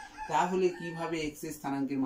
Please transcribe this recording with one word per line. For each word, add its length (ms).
তাহলে 360
কিভাবে 380
এক্স 200
এর 120
স্থানাঙ্কের 480